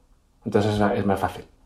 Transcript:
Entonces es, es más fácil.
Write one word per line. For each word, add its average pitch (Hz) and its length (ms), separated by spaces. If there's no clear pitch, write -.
Entonces 107 300
es, 104 60
es 98 80
más 98 120
fácil. - 240